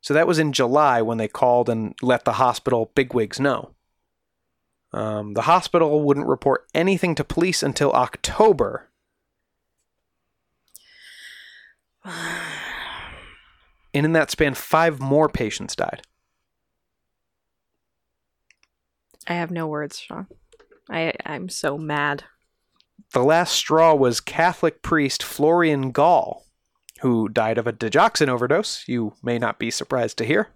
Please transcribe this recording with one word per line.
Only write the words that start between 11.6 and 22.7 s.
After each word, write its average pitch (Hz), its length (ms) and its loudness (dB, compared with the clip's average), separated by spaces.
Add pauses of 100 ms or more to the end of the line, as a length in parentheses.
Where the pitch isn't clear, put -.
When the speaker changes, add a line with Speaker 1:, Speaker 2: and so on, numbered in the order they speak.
Speaker 2:
<sighs> 190 40 -12 (1900)
Speaker 1:
And 147 120 2
in 165 60 2
that 156 180 2
span, 143 240 0
five 160 440 0
more 143 300 2
patients - 460 -6
died. - 260 -6 (3250)
Speaker 2:
I 170 80 -4
have 170 160 -6
no 165 160 -6
words, 151 320 -8
Sean. - 260 -14 (640)
I, 165 240 -4 (140)
I'm 147 200 -10
so 147 300 -6
mad. 147 460 -4 (880)